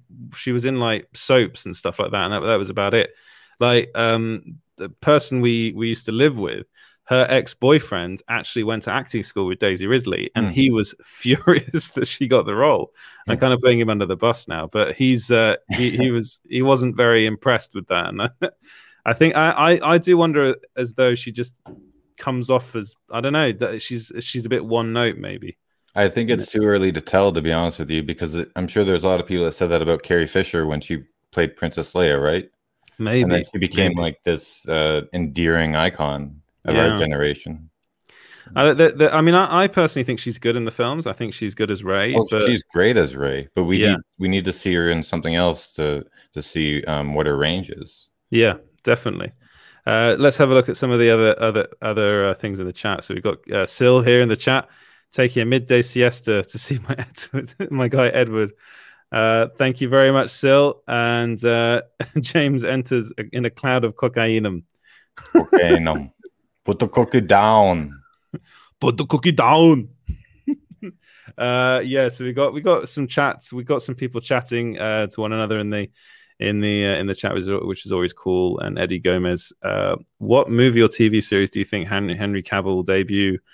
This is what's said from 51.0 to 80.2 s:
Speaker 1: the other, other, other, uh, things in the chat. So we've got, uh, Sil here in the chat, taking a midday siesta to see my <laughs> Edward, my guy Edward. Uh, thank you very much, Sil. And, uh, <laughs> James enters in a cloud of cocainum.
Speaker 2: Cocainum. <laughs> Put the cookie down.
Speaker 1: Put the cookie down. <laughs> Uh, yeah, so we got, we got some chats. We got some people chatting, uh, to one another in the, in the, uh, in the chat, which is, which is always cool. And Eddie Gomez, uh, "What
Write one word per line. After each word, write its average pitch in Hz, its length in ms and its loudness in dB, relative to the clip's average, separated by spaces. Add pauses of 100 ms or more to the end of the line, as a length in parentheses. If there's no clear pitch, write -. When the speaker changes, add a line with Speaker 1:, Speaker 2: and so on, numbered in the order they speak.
Speaker 1:
the 117 100 6
other, 113 320 4
other, 110 240 0 (160)
other, 104 460 0
uh, 95 60 0
things 98 260 -8
in 92 60 -6
the 92 60 -8
chat. - 300 -6
So 101 120 -10
we've 92 80 -10
got, - 280 -6
uh, 98 160 -2
Sil 127 340 4
here 123 200 6
in 120 80 2
the 107 80 0
chat, 131 320 0 (420)
taking 123 320 0
a - 20 0
midday 123 380 2
siesta 120 640 0
to - 140 -14
see 131 200 -6 (100)
my 135 80 -4
<laughs> - 20 -12
Edward, - 760 -10
my 127 160 0
guy 127 220 2
Edward. 110 420 0 (580)
Uh, 113 380 2 (100)
thank 131 220 0
you 127 80 -2
very 135 240 6
much, 135 180 2
Sil. 139 560 2
And, 117 580 -2
uh, 117 380 2 (180)
<laughs> - 200 -6
James 139 440 0
enters 123 480 -2 (200)
in 123 120 -4
a 113 60 -2
cloud 127 320 -2
of 110 140 -2
cocainum. 113 640 0 (540)
Speaker 2:
Cocainum. 80 960 2 (260)
<laughs> - 260 -20
Put 101 140 -2
the 117 80 0
cookie 123 340 2
down. 98 800 4 (800)
Speaker 1:
Put 127 180 0
the 147 80 -2
cookie 156 280 0
down. 143 560 6 (580)
<laughs> - 460 -10 (460)
Uh, 127 460 2
yeah, 131 240 0
so 127 160 -10
we 127 80 -6
got, 139 200 0
we 147 80 -8
got - 280 0
some 143 180 -6
chats. - 460 -2
We 123 120 -10
got 127 180 -2
some 127 120 -10
people 123 260 -8
chatting, 120 580 -4
uh, 107 280 -2
to - 140 -10
one 107 120 -4
another 110 260 -2
in 104 120 -4
the, 104 180 -4 (500)
in 104 220 -2
the, 104 260 0
uh, 98 100 0
in 98 100 -4
the 98 80 -4
chat, 95 200 -6
which 95 100 -4
is, 95 40 -8 (140)
which 95 240 -8
is 101 60 -6
always 90 200 0
cool. 92 460 -2
And 98 200 -6
Eddie 90 200 -2
Gomez, 90 540 -2 (100)
uh, 95 340 -2 (220)
"What 117 320 2